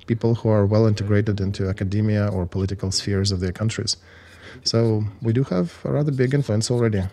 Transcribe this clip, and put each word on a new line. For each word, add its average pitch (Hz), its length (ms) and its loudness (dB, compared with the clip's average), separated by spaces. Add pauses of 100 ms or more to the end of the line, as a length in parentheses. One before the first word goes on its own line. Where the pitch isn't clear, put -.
people 117 280 0
who 113 160 -2
are 104 160 4
well 107 200 4
integrated 104 540 2
into 95 280 -2
academia 104 600 0
or 90 180 -2
political 95 460 -4
spheres 101 400 0
of 90 80 -2
their 92 120 -2
countries. 104 440 -4 (680)
So 113 380 2 (200)
we 113 100 2
do 131 120 2
have 180 400 -2
a - 60 -4
rather 147 220 0
big 131 220 0
influence 110 360 0
already. 117 320 2 (100)